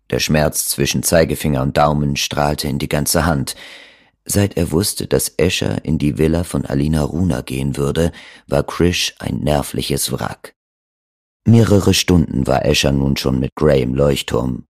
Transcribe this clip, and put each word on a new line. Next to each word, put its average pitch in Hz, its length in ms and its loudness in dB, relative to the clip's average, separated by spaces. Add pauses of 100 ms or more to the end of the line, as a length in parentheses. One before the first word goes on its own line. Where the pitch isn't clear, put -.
der 64 100 -2
Schmerz 76 460 0
zwischen 69 360 -2
Zeigefinger 76 600 2
und 67 160 -2
Daumen 73 380 2
strahlte 73 520 -2
in 71 100 -4
die 71 120 -4
ganze 73 360 0
Hand. 73 300 -2 (720)
Seit 101 320 0
er 82 140 0
wusste, - 360 -2
dass 67 300 0
Escher - 480 0
in 78 120 0
die 73 200 -2
Villa 80 260 2
von 71 220 -4
Alina 76 380 0
Runa 76 380 -2
gehen 67 360 -4
würde, 71 340 0 (360)
war 71 160 0
Krish - 560 0
ein - 200 -6
nervliches 69 720 -2
Wrack. - 440 -8 (920)
Mehrere 101 480 6
Stunden 82 520 2
war 67 200 2
Escher 73 260 2
nun 69 260 0
schon 65 220 -2
mit 65 160 -4
Gray 73 260 4
im 64 140 -2
Leuchtturm, 65 800 0